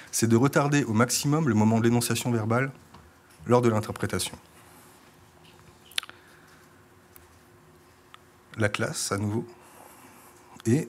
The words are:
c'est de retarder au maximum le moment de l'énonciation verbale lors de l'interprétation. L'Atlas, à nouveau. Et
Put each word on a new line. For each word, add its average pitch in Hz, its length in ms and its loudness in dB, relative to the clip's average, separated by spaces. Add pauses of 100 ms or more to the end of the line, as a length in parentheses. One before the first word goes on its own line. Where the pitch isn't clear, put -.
(140)
c'est 117 160 0
de 113 80 4
retarder 143 480 2
au 110 80 -6
maximum 143 560 0
le 107 60 2
moment 110 240 4
de 113 60 0
l'énonciation 117 460 0
verbale 117 420 -2 (760)
lors 123 160 6
de 117 60 4
l'interprétation. 104 680 -4 (4000)
L'Atlas, 110 560 -4
à 101 60 -4
nouveau. 104 280 -4 (1160)
Et 131 240 0